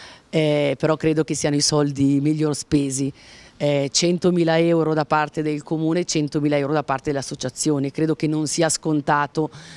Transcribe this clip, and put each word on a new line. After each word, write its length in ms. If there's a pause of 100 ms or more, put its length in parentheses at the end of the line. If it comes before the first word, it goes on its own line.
(280)
eh, 480
però 200
credo 260
che 120
siano 200
i 60
soldi 600
miglior 360
spesi. 560 (500)
Eh, 300
centomila 640
euro 360
da 100
parte 380
del 200
comune, 440
centomila 500
euro 160
da 100
parte 280
delle 80
associazioni. 720
Credo 240
che 120
non 200
sia 240
scontato 800 (260)